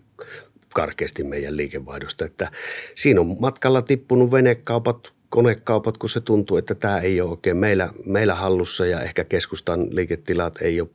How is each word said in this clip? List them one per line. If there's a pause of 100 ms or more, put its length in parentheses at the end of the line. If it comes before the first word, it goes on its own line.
(760)
karkeasti
meidän
liikevaihdosta.
Että (440)
siinä
on
matkalla
tippunut
venekaupat, (160)
konekaupat,
kun
se
tuntuu,
että
tää
ei
ole
oikein
meillä, (160)
meillä
hallussa
ja
ehkä
keskustan
liiketilat
ei
ole